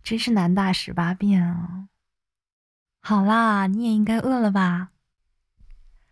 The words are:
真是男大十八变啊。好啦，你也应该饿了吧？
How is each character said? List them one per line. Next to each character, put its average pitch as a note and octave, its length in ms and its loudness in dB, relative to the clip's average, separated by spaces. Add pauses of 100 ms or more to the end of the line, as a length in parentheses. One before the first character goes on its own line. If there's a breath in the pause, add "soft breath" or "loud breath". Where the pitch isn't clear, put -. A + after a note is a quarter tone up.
真 A3+ 160 -6
是 A#3+ 120 -2
男 F#3 220 2
大 F#3+ 200 0
十 - 200 -6
八 F3 200 -2
变 G3 300 2
啊。 F3 440 -6 (1120)
好 G#3 220 0
啦， G#3+ 440 2
你 G#3 180 -2
也 A3+ 60 0
应 G#3+ 120 2
该 A3 160 0
饿 B3+ 200 -2
了 G#3+ 120 2
吧？ F3+ 400 0 (1200)